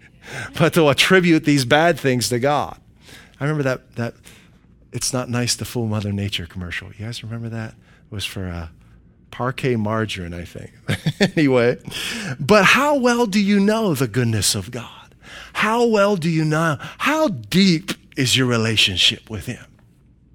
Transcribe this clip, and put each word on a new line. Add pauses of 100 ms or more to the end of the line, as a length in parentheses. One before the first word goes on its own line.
(240)
<laughs>
but
they'll
attribute
these
bad
things
to
God." (600)
I
remember
that,
that (760)
"It's
not
nice
to
fool
Mother
Nature"
commercial. (100)
You
guys
remember
that? (340)
It
was
for,
uh, (600)
Parkay
margarine,
I
think. (160)
<laughs>
Anyway, (600)
but
how
well
do
you
know
the
goodness
of
God? (380)
How
well
do
you
know?
How
deep (240)
is
your
relationship
with
him? (680)